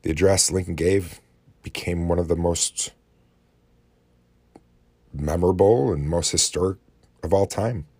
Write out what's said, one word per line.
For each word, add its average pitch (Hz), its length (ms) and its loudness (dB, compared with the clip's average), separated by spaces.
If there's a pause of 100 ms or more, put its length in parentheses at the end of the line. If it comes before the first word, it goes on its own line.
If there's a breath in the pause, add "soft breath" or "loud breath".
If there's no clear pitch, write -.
The 87 80 -2
address 92 400 2
Lincoln 90 240 -4
gave 87 440 0 (420)
became 85 460 -4
one 85 120 2
of 82 80 -2
the 85 80 2
most - 560 -2 (2250)
memorable 92 800 2
and 71 160 -2
most 82 240 -2
historic 95 460 -2 (460)
of 85 100 0
all 98 120 4
time. 107 400 -4 (140)